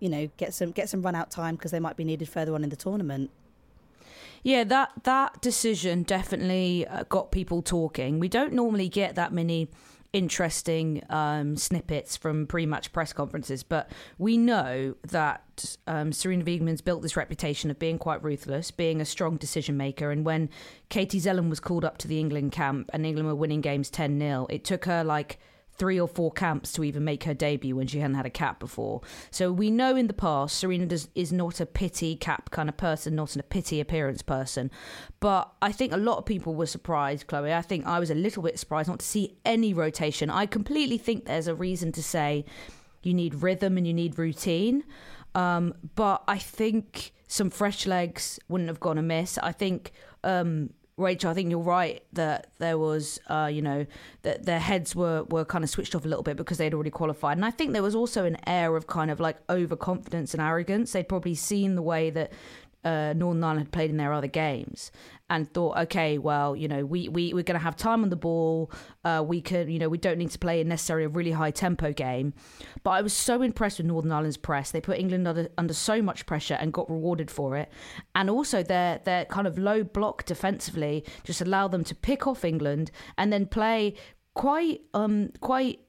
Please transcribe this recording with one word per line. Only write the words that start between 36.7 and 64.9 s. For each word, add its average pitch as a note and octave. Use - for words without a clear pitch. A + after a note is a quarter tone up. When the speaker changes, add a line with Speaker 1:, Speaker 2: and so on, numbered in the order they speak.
Speaker 2:
Chloe. D3
I E3+
think E3+
I F3
was E3
a D3+
little F#3+
bit E3
surprised D#3
not F3
to -
see -
any A3+
rotation. D#3
I G3+
completely A#3+
think -
there's D#3+
a E3+
reason F3+
to D#3+
say D3
you F3+
need E3+
rhythm F#3
and F3+
you E3+
need E3+
routine. F3+
Um, F3
but G3+
I G3+
think -
some F#3+
fresh G3+
legs F3+
wouldn't F3
have E3
gone D#3+
amiss. E3
I E3+
think, F#3
um, E3+
Rachel, F#3
I E3
think F3+
you're E3+
right F3
that D#3+
there E3
was, D#3
uh, D#3
you D3+
know, C#3+
that -
their E3+
heads F3
were, E3
were D#3+
kind E3
of D3+
switched -
off D3+
a D#3
little -
bit D3
because D#3+
they'd D#3
already D3+
qualified. D3+
And G3
I A#3
think C#4
there G#3
was G#3
also A3+
an E3
air E3+
of D#3+
kind D#3+
of, D3+
like, D#3+
overconfidence E3+
and D#3+
arrogance. F3
They'd F3+
probably F3
seen G3
the F3
way D#3+
that, D#3
uh, D3+
Northern E3
Ireland D3+
had D3+
played D#3+
in D#3
their D3
other C#3+
games, C#3+